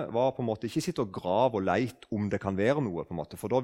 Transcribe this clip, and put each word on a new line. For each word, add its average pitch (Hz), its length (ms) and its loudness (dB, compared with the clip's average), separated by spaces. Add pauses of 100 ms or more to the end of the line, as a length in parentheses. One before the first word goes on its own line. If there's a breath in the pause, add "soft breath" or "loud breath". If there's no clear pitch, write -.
(120)
var 127 240 2
på 131 80 -4
en 113 60 0
måte 110 180 -2
ikke 151 160 -2
sitte 156 180 -2
og 95 120 -4
grave 110 420 2
og 95 80 0
lete 104 480 0
om 104 180 0
det 101 120 0
kan 98 160 -2
være 139 260 4
noe, 85 240 -4
på 85 80 -6
en 78 60 -4
måte, - 180 -10
for 104 100 -4
da 123 140 4